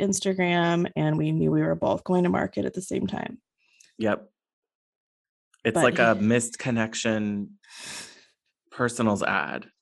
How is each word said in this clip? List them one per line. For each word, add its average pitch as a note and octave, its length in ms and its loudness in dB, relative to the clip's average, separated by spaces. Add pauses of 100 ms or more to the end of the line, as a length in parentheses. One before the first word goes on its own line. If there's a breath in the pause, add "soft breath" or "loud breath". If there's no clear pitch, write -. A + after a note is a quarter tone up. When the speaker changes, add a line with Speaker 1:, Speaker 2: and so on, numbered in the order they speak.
Speaker 1:
Instagram, F3 960 2
and D#3 200 0
we D#3 140 0
knew D#3+ 220 2
we D#3 100 2
were E3 140 0
both - 260 -2
going F3+ 220 2
to F3+ 60 2
market - 340 -2
at - 100 -4
the F#3 80 -8
same G3 240 -4
time. - 320 -8 (600 soft breath)
Speaker 2:
Yep. G#2+ 300 -2 (1400)
It's A2+ 120 0
Speaker 1:
But D#3+ 80 4
Speaker 2:
like A#2+ 160 4
a A2+ 160 6
Speaker 1:
he G2 40 -4
Speaker 2:
missed A#2+ 380 2
connection A2 1000 -4 (1120 loud breath)
personals A#2 520 0
ad. D2 460 -2 (140)